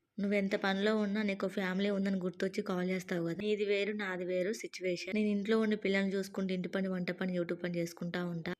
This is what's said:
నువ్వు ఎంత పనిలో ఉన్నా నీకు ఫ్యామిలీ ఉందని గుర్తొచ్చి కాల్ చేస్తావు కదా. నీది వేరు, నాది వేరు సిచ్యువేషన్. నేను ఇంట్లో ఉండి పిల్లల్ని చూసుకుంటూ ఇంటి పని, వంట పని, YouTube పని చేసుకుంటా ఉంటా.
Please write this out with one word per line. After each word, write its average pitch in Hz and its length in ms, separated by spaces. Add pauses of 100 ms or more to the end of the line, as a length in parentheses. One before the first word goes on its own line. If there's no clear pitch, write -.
(200)
నువ్వు 202 180
ఎంత 196 180
పనిలో 202 420
ఉన్నా 208 240
నీకు 196 260
ఫ్యామిలీ 190 420
ఉందని 196 260
గుర్తొచ్చి 190 460
కాల్ 185 280
చేస్తావు 180 380
కదా. 165 140
నీది 208 240
వేరు, 202 260
నాది 185 340
వేరు 180 280
సిచ్యువేషన్. 180 640
నేను 214 120
ఇంట్లో 208 320
ఉండి 214 160
పిల్లల్ని 196 380
చూసుకుంటూ 190 400
ఇంటి 180 160
పని, 190 180
వంట 180 240
పని, 180 280
YouTube 175 240
పని 175 120
చేసుకుంటా 175 500
ఉంటా. 175 340